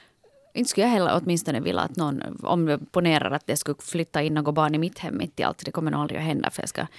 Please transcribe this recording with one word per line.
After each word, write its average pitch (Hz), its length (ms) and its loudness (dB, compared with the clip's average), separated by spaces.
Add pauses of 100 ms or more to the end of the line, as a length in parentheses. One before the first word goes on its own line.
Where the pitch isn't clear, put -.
(560)
Inte 247 140 -2
skulle 196 160 2
jag 247 80 4
heller 180 300 4
åtminstone 165 360 0
vilja 87 220 0
att - 140 -4
någon, 147 280 -2 (200)
om 170 240 2
jag 147 240 -2
ponerar 170 400 4
att 143 160 -4
det 147 100 0
skulle 147 240 -2
flytta 165 400 -2
in 156 120 2
något 151 220 0
barn 156 200 4
i - 20 2
mitt 165 220 -2
hem - 180 -6
mitt - 220 -6
i - 40 0
allt, - 220 -2
det - 60 -6
kommer 160 200 -2
nog 147 100 -2
aldrig 147 180 -4
att 156 60 -4
hända, 151 240 0
för - 120 -8
jag - 80 -6
ska - 180 -4 (120)